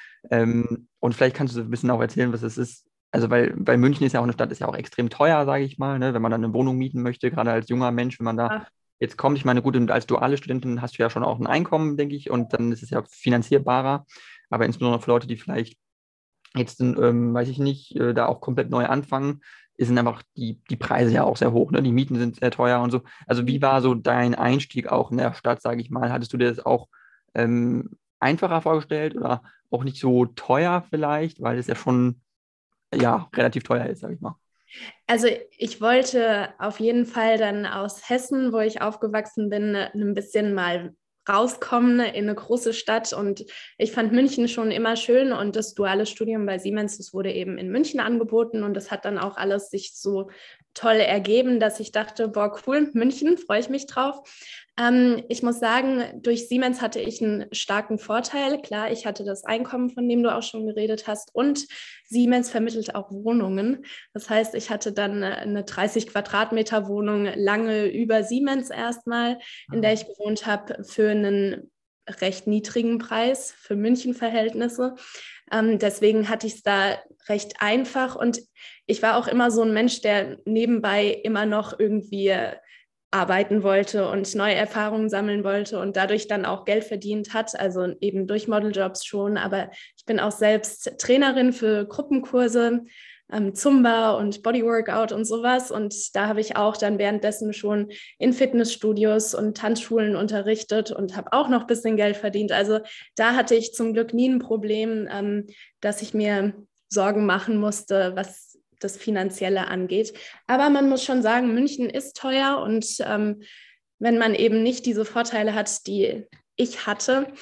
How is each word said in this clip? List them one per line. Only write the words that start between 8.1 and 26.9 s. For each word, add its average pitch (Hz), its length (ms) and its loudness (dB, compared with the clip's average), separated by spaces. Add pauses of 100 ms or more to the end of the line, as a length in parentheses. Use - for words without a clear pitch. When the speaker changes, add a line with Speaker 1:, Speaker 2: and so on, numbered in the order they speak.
Speaker 1:
wenn 117 60 -4
man 113 120 -2
da 117 240 0
Speaker 2:
Ach. - 80 -18 (300)
Speaker 1:
jetzt - 180 -4
kommt. 143 200 2
Ich 135 80 -4
meine, 123 180 4
gut, 135 120 2
und 120 160 4
als 117 160 0
duale 127 300 2
Studentin 127 460 -4
hast 120 140 -10
du 120 60 2
ja 117 60 2
schon 117 140 -4
auch 120 160 -2
ein 113 80 -2
Einkommen, 156 500 0
denke 143 180 -2
ich, 143 160 -10
und 120 220 0
dann 117 180 0
ist 113 120 -6
es 117 80 -12
ja 113 180 -2
finanzierbarer. 131 960 2 (440)
Aber 117 160 2
insbesondere 120 360 0
für 123 100 0
Leute, 120 160 2
die 120 100 -6
vielleicht - 400 -6 (800)
jetzt, 123 260 -2
ähm, 120 520 2
weiß 123 160 0
ich 131 100 -8
nicht, 139 360 -2
äh, 123 180 0
da 117 140 2
auch 123 140 -2
komplett 127 280 -2
neu 120 160 0
anfangen, 143 560 -2 (360)
sind 123 200 2
einfach 117 260 0 (140)
die, 117 220 -8 (100)
die 127 60 -2
Preise 117 360 2
ja 127 120 4
auch - 140 0
sehr 127 140 2
hoch, 117 200 2
ne? 143 120 4
Die 127 80 2
Mieten 135 260 2
sind 120 200 -2
sehr 123 140 2
teuer 123 300 2
und 120 100 0
so. 120 100 0 (260)
Also 120 200 0
wie 139 120 0
Speaker 2:
Mhm. - 40 0
Speaker 1:
war 135 180 4
so 127 140 4
dein 120 400 2
Einstieg 131 520 0
auch - 240 0
in 120 60 -2
der 127 180 0
Stadt, 123 260 -2
sag 120 180 -4
ich 120 120 -10
mal? 123 200 -2
Hattest 123 220 -6
du - 40 -2
dir 120 120 4
das 120 160 -6
auch, - 240 2 (460)